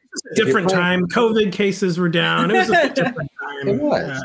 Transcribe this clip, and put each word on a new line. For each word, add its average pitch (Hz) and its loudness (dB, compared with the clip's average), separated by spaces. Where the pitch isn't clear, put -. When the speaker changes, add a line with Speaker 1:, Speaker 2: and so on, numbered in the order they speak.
Speaker 1:
It - -20
was - -12
a - -18
Speaker 2:
if - -2
you're 220 2
Speaker 1:
different 190 2
Speaker 2:
playing 185 2
Speaker 1:
time. 180 0
covid 220 2
cases 196 0
were 180 0
down. 165 2
It 233 4
was 370 2
a 339 4
different 165 -4
Speaker 2:
<laughs> - -14
Speaker 1:
time. - -8
Speaker 2:
It 262 0
was. 135 -2